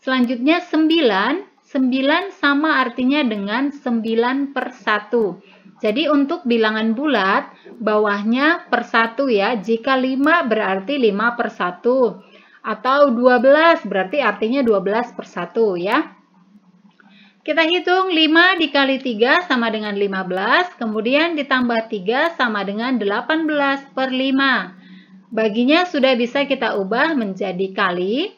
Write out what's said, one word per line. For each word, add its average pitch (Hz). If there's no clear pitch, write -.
selanjutnya 262
sembilan, 311
sembilan 269
sama 285
artinya 262
dengan 220
sembilan 240
per 262
satu. 208
Jadi, 226
untuk 285
bilangan 220
bulat, 247
bawahnya 220
per 240
satu 240
ya. 208
Jika 226
lima, 269
berarti 208
lima 226
per 226
satu. 220
Atau 269
dua 247
belas, 311
berarti 196
artinya 226
dua 208
belas 214
per -
satu 185
ya. 214
Kita 320
hitung, 359
lima 330
dikali 277
tiga 254
sama 240
dengan 214
lima 196
belas, 226
kemudian 247
ditambah 247
tiga 233
sama 220
dengan 220
delapan 233
belas 277
per 262
lima. 262
Baginya 240
sudah 262
bisa 247
kita 233
ubah 240
menjadi 190
kali 202